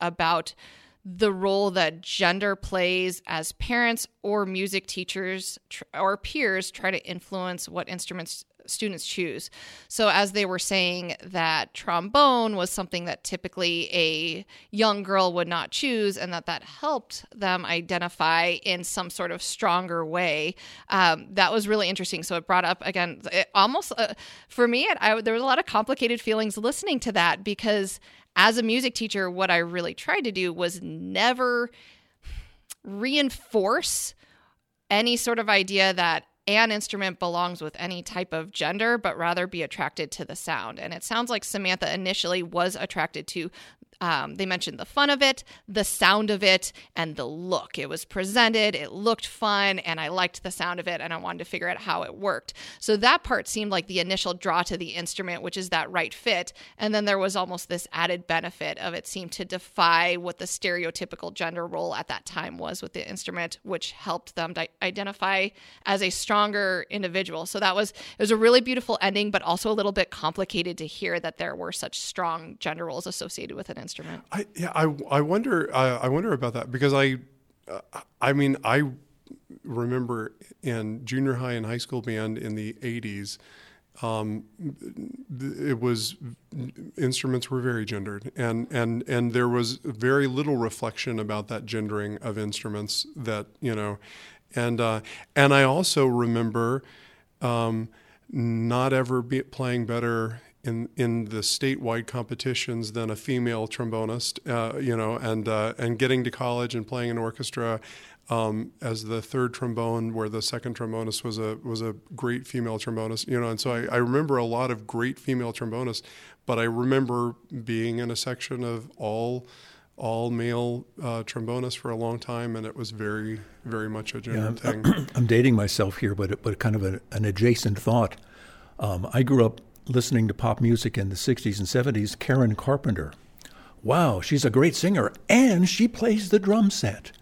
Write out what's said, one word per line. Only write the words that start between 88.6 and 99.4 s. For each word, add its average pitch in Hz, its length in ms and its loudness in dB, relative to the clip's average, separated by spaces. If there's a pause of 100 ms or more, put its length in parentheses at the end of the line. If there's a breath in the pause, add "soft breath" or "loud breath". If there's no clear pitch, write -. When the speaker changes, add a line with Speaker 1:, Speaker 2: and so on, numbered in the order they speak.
Speaker 2:
and, 117 360 -2
and 120 240 2
there 123 180 2
was 120 240 2 (100)
very 131 420 2
little 139 300 0
reflection 113 640 -2
about 107 300 -4
that 113 180 -8
gendering 107 500 -4
of 110 220 -6
instruments 104 640 -4 (100)
that, 110 300 -4 (160)
you 117 140 0
know, 104 240 -2 (560 loud breath)
and, 120 260 0
uh, 110 200 2 (340 loud breath)
and 139 180 8
I 139 100 8
also 139 440 4
remember, 117 760 2 (600 soft breath)
um, 113 480 0 (420 soft breath)
not 120 640 2
ever 127 280 2
be 131 220 -2